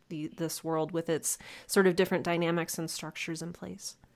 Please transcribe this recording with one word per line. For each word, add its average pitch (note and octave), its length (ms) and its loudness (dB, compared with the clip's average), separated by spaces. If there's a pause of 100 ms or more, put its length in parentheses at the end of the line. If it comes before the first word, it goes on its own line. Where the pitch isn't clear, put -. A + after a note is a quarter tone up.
(100)
the, D#3 260 -6
this D#3+ 260 -4
world D#3+ 300 0
with E3 160 -2
its D3 300 0 (280)
sort G3 200 6
of F3 100 6
different F#3 260 4
dynamics E3+ 560 0
and D#3+ 120 -4
structures D#3 500 -8
in E3 140 -10
place? F#3 420 -12 (200)